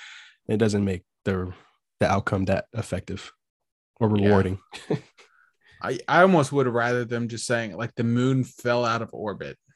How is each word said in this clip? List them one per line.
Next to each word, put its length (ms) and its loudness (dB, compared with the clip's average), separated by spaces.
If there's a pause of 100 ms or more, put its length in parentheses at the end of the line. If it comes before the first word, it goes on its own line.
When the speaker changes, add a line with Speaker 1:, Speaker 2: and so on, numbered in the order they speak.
(480)
Speaker 1:
it 80 -2
doesn't 300 2
make 180 -4 (220)
the, 260 -2 (480)
the 100 2
outcome 360 0
that 260 -2
effective 640 -10 (680)
or 160 2
Speaker 2:
Yeah. 120 4
Speaker 1:
rewarding. 320 4 (600)
<laughs> 640 -20
Speaker 2:
I, 240 -6
I 140 6
almost 320 6
would 120 2
have 100 -2
rather 280 0
them 240 -4
just 180 -10
saying, 300 -2
like, 200 -6
"The 100 -2
moon 400 2
fell 400 -2
out 160 0
of 100 -10
orbit." 460 -8 (180)